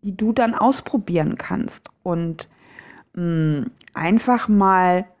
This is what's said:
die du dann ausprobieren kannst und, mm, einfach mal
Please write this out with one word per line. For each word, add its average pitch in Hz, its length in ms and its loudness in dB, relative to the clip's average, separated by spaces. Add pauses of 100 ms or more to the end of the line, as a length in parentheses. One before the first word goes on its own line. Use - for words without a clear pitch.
die 196 140 -8
du 220 160 0
dann 233 220 0
ausprobieren 202 800 0
kannst - 540 -8 (140)
und, 170 440 -6 (640)
mm, 160 480 0 (320)
einfach 226 520 0
mal 190 600 4 (140)